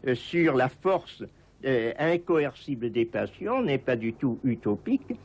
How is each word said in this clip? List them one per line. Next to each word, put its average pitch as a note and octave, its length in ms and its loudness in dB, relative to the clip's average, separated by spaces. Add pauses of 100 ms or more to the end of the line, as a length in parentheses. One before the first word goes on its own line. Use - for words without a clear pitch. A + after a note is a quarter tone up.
euh, B2+ 80 2
sur D#3+ 420 2
la B2+ 140 4
force, - 540 -2 (420)
euh, A#2+ 320 2
incoercible D3 920 0
des A2+ 140 2
passions, G3+ 580 -2
n'est C#3 160 2
pas B2+ 160 0
du A2+ 180 -4
tout A#2+ 300 -2
utopique, A3 800 -2